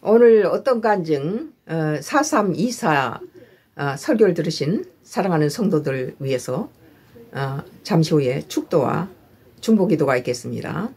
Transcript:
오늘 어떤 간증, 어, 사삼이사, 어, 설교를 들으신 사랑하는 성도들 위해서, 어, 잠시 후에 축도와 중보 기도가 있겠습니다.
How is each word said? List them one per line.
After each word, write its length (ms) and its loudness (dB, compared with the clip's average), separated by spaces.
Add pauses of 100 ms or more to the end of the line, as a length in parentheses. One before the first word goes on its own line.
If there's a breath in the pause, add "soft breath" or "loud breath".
오늘 440 8
어떤 340 0
간증, 720 -2 (140)
어, 340 -2
사삼이사, 1160 -2 (560 loud breath)
어, 220 -4
설교를 360 2
들으신 500 -4 (200)
사랑하는 460 0
성도들 720 -2
위해서, 520 -6 (600 soft breath)
어, 300 -6 (220)
잠시 320 2
후에 320 0
축도와 640 -2 (500)
중보 260 2
기도가 320 0
있겠습니다. 800 -6